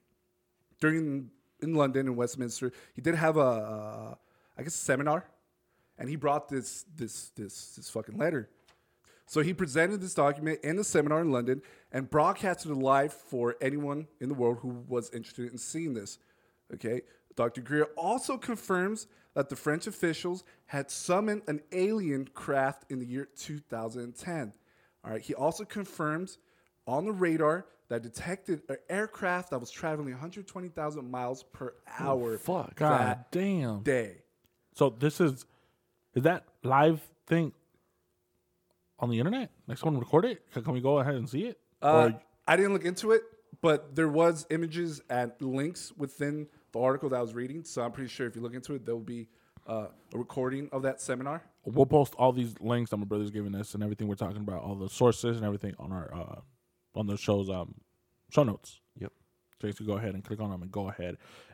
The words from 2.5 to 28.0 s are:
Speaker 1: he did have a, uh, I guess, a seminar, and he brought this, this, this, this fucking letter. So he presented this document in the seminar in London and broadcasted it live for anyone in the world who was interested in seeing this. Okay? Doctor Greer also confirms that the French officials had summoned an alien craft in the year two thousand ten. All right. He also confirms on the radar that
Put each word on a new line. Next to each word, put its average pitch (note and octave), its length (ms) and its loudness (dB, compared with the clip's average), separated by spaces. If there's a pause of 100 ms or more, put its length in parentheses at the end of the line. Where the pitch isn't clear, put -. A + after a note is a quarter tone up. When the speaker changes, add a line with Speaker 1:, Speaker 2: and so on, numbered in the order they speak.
Speaker 1:
he B2+ 80 -14
did E3 140 2
have D#3+ 220 4
a, D3+ 40 8
uh, A2 760 0 (420)
I B2 60 -8
guess, D3+ 120 -8
a - 20 -6
seminar, D3+ 480 0 (720)
and B2+ 120 -8
he D#3 60 -4
brought D3 340 0
this, C3 360 -6 (100)
this, - 360 -10
this, - 440 -14
this - 140 -16
fucking G#2+ 280 -8
letter. D3 320 0 (760)
So D#3 160 0
he E3+ 120 2
presented E3+ 480 2
this F#3 140 -8
document D3+ 480 2
in D#3 120 -2
the G#3 80 0
seminar D3+ 380 2
in E3 100 2
London B2+ 300 0 (300)
and C3 180 -4
broadcasted E3+ 600 2
it C#3+ 40 -2
live C3+ 380 4
for A#2+ 480 -2
anyone C#3+ 460 -2 (120)
in B2+ 80 -6
the C#3+ 80 -2
world A#2+ 260 2
who B2+ 80 -6 (180)
was B2 240 -2
interested A#2+ 400 -10
in B2 80 -12
seeing D#3+ 340 -4
this. G#2+ 240 -8 (560)
Okay? A#2 300 -4 (320)
Doctor A#2+ 260 -2
Greer D3 220 2 (120)
also B3+ 440 -2
confirms G#3 680 -2 (300)
that C#3 140 0
the C3+ 60 -8
French D3+ 300 -2
officials F3+ 580 -2 (220)
had C#3 240 -6
summoned G#3 580 0
an D3 140 -4 (100)
alien F#3 640 0
craft C#3 580 0
in C3+ 80 -4
the B2 60 -8
year C3 200 -6 (100)
two D3 240 -10
thousand A#2+ 560 -8
ten. C3+ 360 -6 (540)
All A2 60 -8
right. A2 100 -4
He C#3 140 -6
also D#3+ 280 0
confirms F3+ 760 -4 (480)
on C#3+ 180 0
the G#3+ 80 -2
radar E3 540 2 (220)
that A#2 120 -2